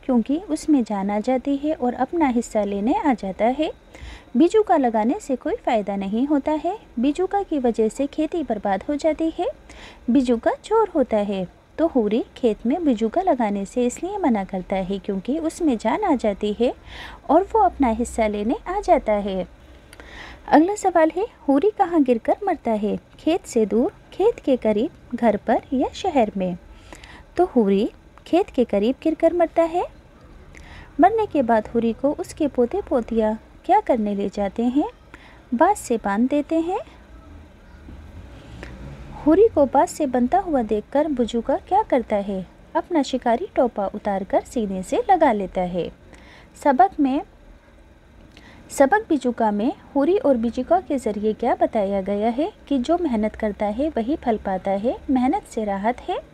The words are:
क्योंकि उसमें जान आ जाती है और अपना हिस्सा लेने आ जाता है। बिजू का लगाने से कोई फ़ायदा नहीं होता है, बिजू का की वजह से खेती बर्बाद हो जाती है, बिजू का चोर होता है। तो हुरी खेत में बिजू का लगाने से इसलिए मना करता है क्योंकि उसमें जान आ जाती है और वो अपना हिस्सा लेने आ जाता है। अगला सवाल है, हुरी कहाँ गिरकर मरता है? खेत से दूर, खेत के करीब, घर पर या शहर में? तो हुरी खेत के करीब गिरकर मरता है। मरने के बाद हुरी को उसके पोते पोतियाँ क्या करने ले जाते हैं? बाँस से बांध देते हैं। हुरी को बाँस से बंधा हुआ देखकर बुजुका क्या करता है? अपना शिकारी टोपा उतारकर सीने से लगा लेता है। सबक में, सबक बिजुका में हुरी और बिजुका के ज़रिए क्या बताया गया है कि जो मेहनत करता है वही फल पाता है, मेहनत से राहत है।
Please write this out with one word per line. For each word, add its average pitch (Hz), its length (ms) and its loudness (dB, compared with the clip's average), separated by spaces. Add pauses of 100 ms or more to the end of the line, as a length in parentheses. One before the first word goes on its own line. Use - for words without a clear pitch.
क्योंकि 254 320 0
उसमें 311 480 0
जान 202 260 -4
आ 208 100 0
जाती 262 360 -2
है 302 180 -2
और 247 200 -2
अपना 302 320 0
हिस्सा 226 380 0
लेने 202 300 -2
आ 330 200 0
जाता 190 300 -4
है। 285 280 0 (640)
बिजू 359 260 6
का 381 140 4
लगाने 247 440 0
से 262 160 -4
कोई 320 180 -4
फ़ायदा 214 420 -2
नहीं 202 300 -2
होता 302 260 0
है, 339 260 -4 (200)
बिजू 294 280 0
का 403 160 -2
की 320 160 -2
वजह 226 300 0
से 269 180 -4
खेती 311 360 -4
बर्बाद 202 460 -4
हो 294 60 -2
जाती 320 440 -2
है, 359 80 -2 (640)
बिजू 247 260 4
का 311 140 0 (140)
चोर 440 240 2
होता 269 280 0
है। 196 460 -4 (160)
तो 311 80 2
हुरी 240 380 0 (120)
खेत 220 300 -2
में 330 180 -2
बिजू 226 240 2
का 339 140 0
लगाने 226 420 0
से 247 220 -2
इसलिए 370 320 -6
मना 233 260 0
करता 190 320 -6
है 190 220 -4
क्योंकि 202 400 -4
उसमें 320 400 -2
जान 311 260 -2
आ 349 100 4
जाती 208 460 -2
है 240 140 2 (560)
और 330 120 6
वो 427 180 2
अपना 339 280 2
हिस्सा 226 380 -2
लेने 208 300 -2 (120)
आ 381 120 -4
जाता 311 320 2
है। 196 360 -2 (1000)
अगला 339 260 6
सवाल 349 420 2
है, 415 100 -2 (220)
हुरी 285 220 4
कहाँ 339 320 2
गिरकर 247 420 2
मरता 339 260 -2
है? 208 260 -2
खेत - 500 -4
से 220 200 0
दूर, 226 260 0 (200)
खेत 466 260 0
के 262 180 0
करीब, 220 600 -2
घर 226 200 2
पर 233 260 0 (100)
या 277 160 0
शहर 285 480 0
में? 185 200 -4 (800)
तो 349 80 4
हुरी 220 460 2 (360)
खेत 359 240 2
के 240 140 0
करीब 214 380 0
गिरकर 320 300 2
मरता 339 300 0
है। 339 220 0 (1160)
मरने 427 260 4
के 294 160 0
बाद 220 260 2
हुरी 233 240 0
को 269 200 -2
उसके 320 360 -4
पोते 254 320 0
पोतियाँ 220 600 -2 (240)
क्या 392 160 4
करने 220 340 -2
ले 202 140 -4
जाते 202 340 -4
हैं? 269 260 0 (640)
बाँस 349 260 4
से - 160 -2
बांध 214 320 0
देते 294 320 0
हैं। 370 200 -4 (2500)
हुरी 370 220 8
को 294 180 4
बाँस 285 240 2
से 311 160 -4
बंधा 247 320 2
हुआ 330 240 0
देखकर 220 460 -2
बुजुका 247 480 -2
क्या 370 260 0
करता 240 340 0
है? 196 300 -4 (280)
अपना 330 280 0
शिकारी 247 520 -2
टोपा 220 320 0
उतारकर 202 540 -2
सीने 196 420 -6
से 311 280 -2
लगा 320 220 6
लेता 190 280 -4
है। 180 320 -4 (720)
सबक 302 260 4 (100)
में, 277 220 0 (1500)
सबक 403 380 2
बिजुका 247 420 0
में 208 220 0 (220)
हुरी 302 240 2
और 277 180 2
बिजुका 254 440 0
के 302 180 -4
ज़रिए 214 340 -2
क्या 233 220 -2
बताया 202 480 0
गया 202 280 -2
है 294 220 -2 (160)
कि 277 100 0
जो 311 200 0
मेहनत 226 380 -2
करता 208 300 -4
है 233 220 -2
वही 262 280 -4
फल 233 200 -2
पाता 190 340 -4
है, 220 280 -2 (120)
मेहनत 262 320 0
से - 220 -8
राहत 202 360 -2
है। 392 200 -6 (140)